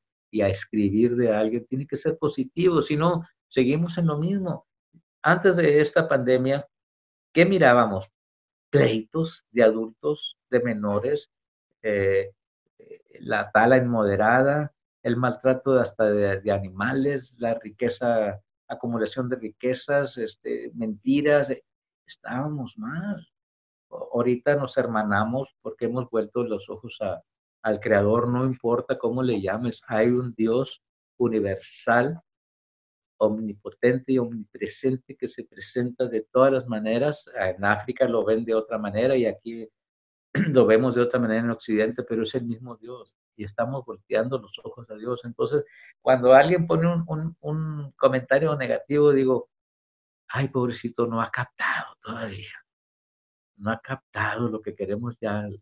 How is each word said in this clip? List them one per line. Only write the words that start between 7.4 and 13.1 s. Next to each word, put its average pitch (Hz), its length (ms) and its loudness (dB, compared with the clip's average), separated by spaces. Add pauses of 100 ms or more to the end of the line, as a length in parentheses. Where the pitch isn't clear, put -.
mirábamos? 123 640 4 (600)
Pleitos 139 840 0
de 117 120 4
adultos, 113 760 0 (120)
de 123 120 2
menores, 110 680 -2 (540)
eh, 98 480 0 (880)